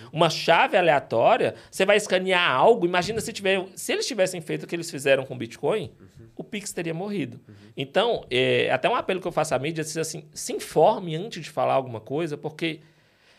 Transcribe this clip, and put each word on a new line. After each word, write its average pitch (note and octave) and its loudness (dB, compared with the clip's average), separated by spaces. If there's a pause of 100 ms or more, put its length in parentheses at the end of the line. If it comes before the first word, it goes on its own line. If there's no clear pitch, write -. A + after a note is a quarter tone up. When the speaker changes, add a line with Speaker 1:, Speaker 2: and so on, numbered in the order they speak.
(120)
Speaker 1:
uma D#3+ 2
chave G3+ 2
aleatória, D#3 4 (120)
você - -2
vai G3+ 6
escanear F#3 2
algo." F3 6
Imagina F3+ -2
se A3+ -6
tiver, F#3+ 0
se - -6
eles G#4 -2
tivessem F#3 -2
feito D#3 -6
o - -12
que E3+ -6
eles E3 -8
fizeram C#3 2
com C3+ -12
o - -10
Bitcoin, C#3+ -4 (100)
Speaker 2:
Uhum. G#2 -20 (100)
Speaker 1:
o - -12
Pix G3 -10
teria E3 -6
morrido. E3 -6
Speaker 2:
Uhum. G#2+ -20 (220)
Speaker 1:
Então, F3+ 0
é, B2 2
até C3 2
um A3+ 0
apelo F#3+ -2
que F3 -8
eu E3+ -6
faço D3+ -2
à B2+ 2
mídia, D#3 -6
diz D3+ -10
assim, D#3 -6
"Se - -10
informe F#3 2
antes F#3+ -10
de - -16
falar B2+ 0
alguma B2 -4
coisa", D3 -6
porque D#3 -8 (580)